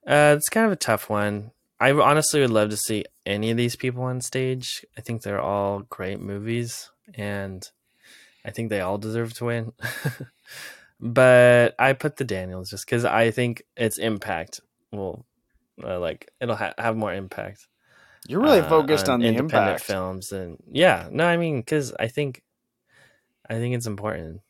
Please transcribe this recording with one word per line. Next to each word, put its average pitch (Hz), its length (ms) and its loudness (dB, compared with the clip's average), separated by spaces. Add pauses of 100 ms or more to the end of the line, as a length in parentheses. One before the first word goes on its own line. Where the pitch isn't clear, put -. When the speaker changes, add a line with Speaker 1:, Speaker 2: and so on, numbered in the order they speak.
Speaker 1:
uh, 147 300 6
it's - 120 -4
kind 226 160 4
of 214 60 2
a 175 60 0
tough - 320 -2
one. 104 420 -2 (280)
I 131 120 6
honestly 147 500 4
would 127 80 4
love 107 220 2
to 104 60 -4
see 107 280 -4 (220)
any 107 240 -2
of 117 60 0
these 120 180 0
people 123 280 -6
on 127 180 -6
stage. 127 640 -6 (140)
I 120 40 -14
think 113 200 -8
they're 101 200 -4
all 101 400 -2
great 95 380 -10
movies, 113 720 -6 (260)
and 101 520 -8 (800)
I - 60 -10
think 113 180 -6
they 104 120 -2
all 95 160 -2
deserve 113 380 -6
to 120 100 -8
win. 117 320 -6
<laughs> - 60 -16 (1200)
But 123 760 8
I 131 140 4
put 147 220 -4
the - 80 -6
Daniels 92 460 -6
just - 180 -14
'cause 120 160 0
I 113 280 4
think 120 320 -4 (120)
its 113 220 -2
impact 95 640 -6 (320)
will, 98 320 -10 (580)
uh, 90 160 -6
like, 80 400 -6
it'll 120 160 -2
ha-, 104 220 -6
have 113 180 -2
more 107 180 -4
impact, 98 540 -12 (580)
Speaker 2:
You're 147 160 -4
really 262 200 6
Speaker 1:
uh, 160 80 -4
Speaker 2:
focused 151 400 4
Speaker 1:
on 127 60 4
Speaker 2:
on 120 40 0
the 117 80 2
Speaker 1:
independent 113 520 2
Speaker 2:
impact. - 40 -12
Speaker 1:
films 92 480 -6
and, 90 400 -10
yeah, 95 400 2
no, 160 160 0
I 170 80 2
mean, 160 280 -2
'cause 147 360 -2
I 117 80 -2
think, 139 340 -6 (1080)
I 113 60 -6
think 120 200 -2
it's 117 120 -6
important. 98 520 -8 (100)